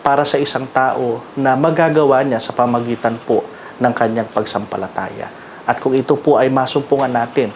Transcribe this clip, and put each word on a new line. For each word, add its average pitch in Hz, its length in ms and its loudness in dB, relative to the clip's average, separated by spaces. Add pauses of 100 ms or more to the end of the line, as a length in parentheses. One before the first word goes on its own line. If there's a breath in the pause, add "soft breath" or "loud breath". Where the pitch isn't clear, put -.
para 143 240 4
sa - 80 0
isang 139 320 -2
tao 123 560 0 (160)
na 131 160 4
magagawa 151 720 4
niya 120 160 -2
sa - 80 -8
pamagitan 120 720 0
po - 240 2 (320 loud breath)
ng 123 160 2
kanyang 113 400 0
pagsampalataya. - 960 -6 (320 loud breath)
At - 160 0
kung 131 160 0
ito 135 240 2
po 147 160 4
ay 131 160 4
masumpungan 135 580 0
natin 120 460 0